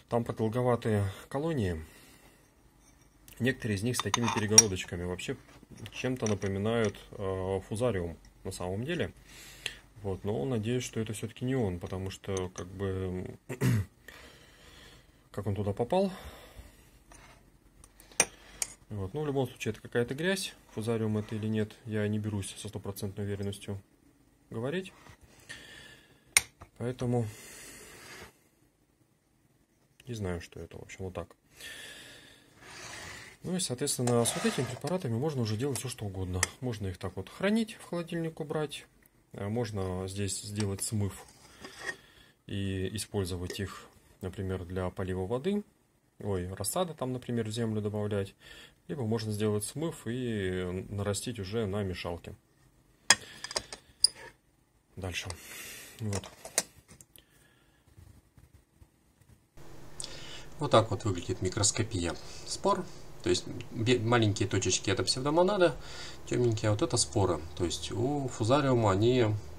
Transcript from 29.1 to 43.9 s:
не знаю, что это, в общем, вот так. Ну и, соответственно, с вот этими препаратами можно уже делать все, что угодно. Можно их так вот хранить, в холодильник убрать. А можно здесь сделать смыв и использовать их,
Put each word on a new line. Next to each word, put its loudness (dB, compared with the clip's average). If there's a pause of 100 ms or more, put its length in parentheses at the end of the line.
не -6
знаю, -2
что -12
это, -12
в -12
общем, -10
вот -6
так. -8 (2000)
Ну 0
и, 2
соответственно, 4
с 2
вот 0
этими 2
препаратами -2
можно 0
уже 2
делать 0
все, -6
что -6
угодно. -2 (200)
Можно -2
их -4
так -6
вот -8
хранить, 2
в -16
холодильник -4
убрать. -4 (480)
А -4
можно -2
здесь -2
сделать -2
смыв -2 (1200)
и -2
использовать -2
их, -6 (340)